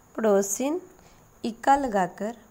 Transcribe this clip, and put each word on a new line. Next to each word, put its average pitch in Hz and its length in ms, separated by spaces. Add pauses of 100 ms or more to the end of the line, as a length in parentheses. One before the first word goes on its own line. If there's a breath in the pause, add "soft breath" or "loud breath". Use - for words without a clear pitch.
(160)
पड़ोसिन, 220 640 (640 soft breath)
इका 240 320
लगाकर 208 600 (160)